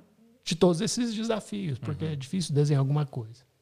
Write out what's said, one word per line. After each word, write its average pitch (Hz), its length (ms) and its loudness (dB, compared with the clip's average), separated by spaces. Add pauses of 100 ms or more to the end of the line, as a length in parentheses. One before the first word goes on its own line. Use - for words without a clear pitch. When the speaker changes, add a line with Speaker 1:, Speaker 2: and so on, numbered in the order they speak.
(420)
Speaker 1:
de - 140 -4
todos 175 240 6
esses 226 340 -2
desafios, 202 640 -4
porque 147 260 -6
Speaker 2:
Uhum. 156 80 -2
Speaker 1:
é 151 40 -4
difícil 156 380 -4
desenhar 147 260 4
alguma 143 260 2
coisa. 113 380 -10 (180)